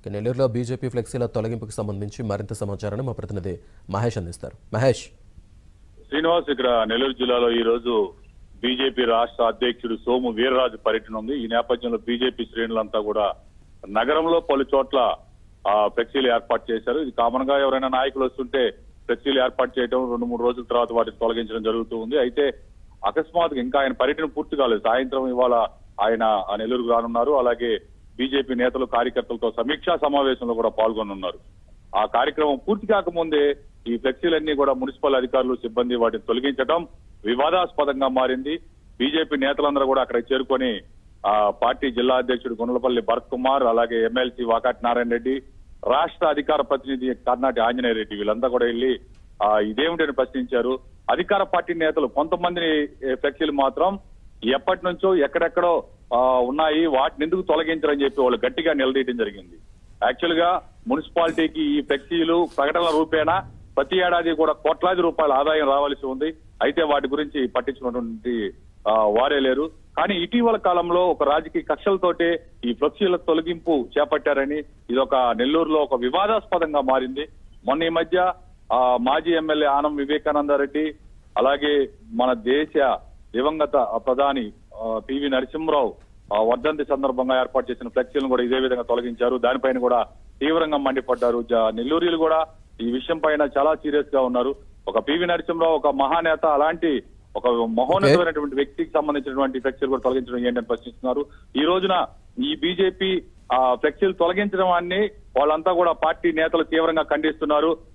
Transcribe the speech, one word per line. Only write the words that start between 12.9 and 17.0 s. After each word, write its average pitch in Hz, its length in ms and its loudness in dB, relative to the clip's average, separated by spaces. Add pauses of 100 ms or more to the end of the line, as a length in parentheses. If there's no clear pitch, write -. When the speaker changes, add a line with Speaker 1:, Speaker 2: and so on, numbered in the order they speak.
Speaker 2:
కూడా 104 340 -2 (560)
నగరంలో 151 500 0
పలు 139 260 0 (100)
చోట్ల, 127 400 2 (520)
ఆ, 104 200 4
ఫ్లెక్సీలు 120 460 0
ఏర్పాటు 117 380 -2
చేశారు. 120 280 -2
ఇది 135 120 -4